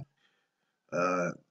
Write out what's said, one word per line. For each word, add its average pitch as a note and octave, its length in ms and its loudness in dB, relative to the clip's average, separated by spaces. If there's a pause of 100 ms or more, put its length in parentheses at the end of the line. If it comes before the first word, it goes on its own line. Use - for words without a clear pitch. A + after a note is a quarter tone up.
(200)
<laughs> - 720 -20
uh, F2+ 380 2 (200)